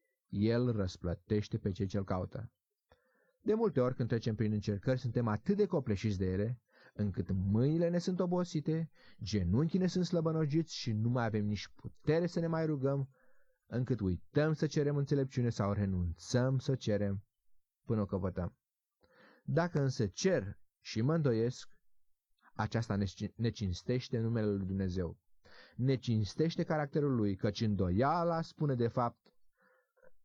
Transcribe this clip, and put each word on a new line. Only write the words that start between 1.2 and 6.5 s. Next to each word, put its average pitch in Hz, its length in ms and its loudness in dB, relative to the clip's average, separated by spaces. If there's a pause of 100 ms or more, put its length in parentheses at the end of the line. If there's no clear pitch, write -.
pe 104 140 -2
cei 95 160 -2
ce-L 95 160 -2
caută. 95 480 -6 (880)
De 208 120 0
multe 220 280 2
ori, 127 140 2
când 120 140 -2
trecem 117 260 0
prin 107 160 0
încercări, 107 480 0
suntem 120 280 0
atât 107 300 0
de 202 80 4
copleșiți 110 520 0
de 92 140 0
ele, 107 300 -2 (320)